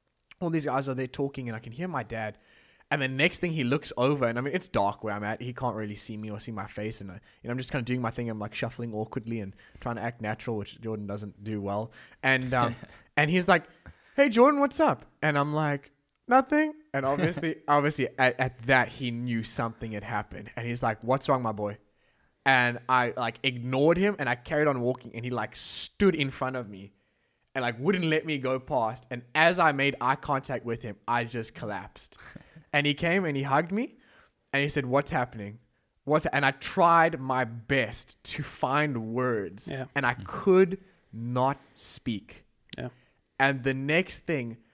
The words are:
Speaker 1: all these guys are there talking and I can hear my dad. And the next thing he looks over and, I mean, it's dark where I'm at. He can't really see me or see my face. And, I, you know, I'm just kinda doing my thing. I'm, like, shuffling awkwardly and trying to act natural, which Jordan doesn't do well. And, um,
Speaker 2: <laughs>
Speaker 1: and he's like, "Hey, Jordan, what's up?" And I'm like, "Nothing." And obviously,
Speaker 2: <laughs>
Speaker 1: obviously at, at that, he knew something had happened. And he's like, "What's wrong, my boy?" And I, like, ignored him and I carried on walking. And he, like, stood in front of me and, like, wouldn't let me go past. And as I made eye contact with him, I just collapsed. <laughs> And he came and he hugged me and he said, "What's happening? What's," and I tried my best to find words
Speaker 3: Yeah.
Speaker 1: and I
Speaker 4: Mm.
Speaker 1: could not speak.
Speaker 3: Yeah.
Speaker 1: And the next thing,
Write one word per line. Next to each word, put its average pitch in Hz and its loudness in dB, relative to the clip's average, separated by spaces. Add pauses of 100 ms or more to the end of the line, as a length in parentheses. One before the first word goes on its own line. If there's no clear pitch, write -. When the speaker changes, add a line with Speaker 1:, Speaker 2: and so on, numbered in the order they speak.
(400)
Speaker 1:
all 170 -2
these 160 0
guys 135 -2
are 135 -4
there 127 -4
talking 139 -6
and 113 -6
I 110 -8
can 117 -14
hear 165 -8
my 143 -4
dad. 107 -8 (540)
And 143 0
the 131 0
next 135 0
thing 175 -2
he 156 0
looks 123 0
over 131 2
and, 113 -2
I 123 -2
mean, 143 -4
it's 180 -4
dark 101 0
where 104 -4
I'm 104 -6
at. 107 -4
He 123 -8
can't 120 -4
really 107 -6
see 107 -8
me 107 -8
or 104 -8
see 117 -10
my 104 -8
face. 107 -6
And, 98 -12
I, 90 -14
you - -18
know, 120 -6
I'm 127 -4
just 127 -6
kinda 131 -2
doing 123 -2
my 113 -2
thing. 120 -6
I'm, 110 -6
like, 107 -8
shuffling 117 -6
awkwardly 113 -4
and 98 -8 (240)
trying 120 -6
to 104 -6
act 120 -6
natural, 110 -4
which - -10
Jordan 110 -6
doesn't 101 -8
do 107 -4
well. 101 -4 (300)
And, 131 2
um, 120 2 (200)
Speaker 2:
<laughs> - -6
Speaker 1:
and 151 4
he's 180 2
like, 175 6 (520)
"Hey, 277 6
Jordan, 262 6
what's 277 0
up?" 277 4 (180)
And 147 2
I'm 147 0
like, 147 -2 (380)
"Nothing." 294 4 (200)
And 139 0
obviously, 156 0
Speaker 2:
<laughs> - -14
Speaker 1:
obviously 147 2 (100)
at, 127 4
at 127 -2
that, 123 6
he 127 -6
knew 117 -2
something 113 -4
had 101 -6
happened. 104 -8
And 117 -6
he's 120 -4
like, 113 -2
"What's 127 0
wrong, 131 2
my 113 -2
boy?" 104 -4 (640)
And 123 4
I, 123 4
like, 117 -4
ignored 131 2
him 196 2
and 131 0
I 123 2
carried 151 0
on 135 2
walking. 123 -2
And 113 -8
he, 123 -4
like, 110 -4
stood - 0
in 143 0
front 131 -4
of 120 -6
me 98 -16 (600)
and, - -2
like, 120 0
wouldn't 175 2
let 156 2
me 156 -2
go 131 0
past. 123 -2
And 120 -8 (120)
as 170 6
I 156 6
made 139 0
eye 127 2
contact 135 -4
with 117 -4
him, 104 -8 (120)
I 120 2
just 113 -8
collapsed. 101 -10
<laughs> - -20 (260)
And 147 2
he 147 2
came 170 2
and 147 -2
he 135 -2
hugged 151 2
me 233 -4 (580)
and 139 2
he 143 0
said, 143 -2
"What's 131 0
happening? 117 -4 (440)
What's," 151 2
and 139 2
I 135 4
tried 170 4
my 131 0
best 117 -2 (120)
to 147 -6
find 131 0
words 110 -2
Speaker 3:
Yeah. 131 -6 (100)
Speaker 1:
and 139 0
I 120 4
Speaker 4:
Mm. 101 -12
Speaker 1:
could 185 4 (360)
not 123 0 (180)
speak. - -6 (340)
Speaker 3:
Yeah. 123 -8 (500)
Speaker 1:
And 135 2
the 135 2
next 147 -2
thing, 120 -4 (160)